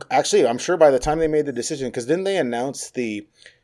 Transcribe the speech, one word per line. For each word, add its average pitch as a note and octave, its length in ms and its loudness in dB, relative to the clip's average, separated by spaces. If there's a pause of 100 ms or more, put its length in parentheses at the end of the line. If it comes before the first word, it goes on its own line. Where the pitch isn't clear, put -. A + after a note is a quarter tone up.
actually, D3 380 2
I'm A#2+ 100 0
sure F3 200 -2
by D#3 140 8
the B2+ 80 2
time D#3 200 -2
they D#3+ 80 2
made D3+ 180 0
the C#3+ 60 -4
decision, B2+ 400 -6
'cause A#2+ 140 -6
didn't E3 200 0
they G3 120 0
announce B2+ 540 -4
the, A2 360 -6 (360)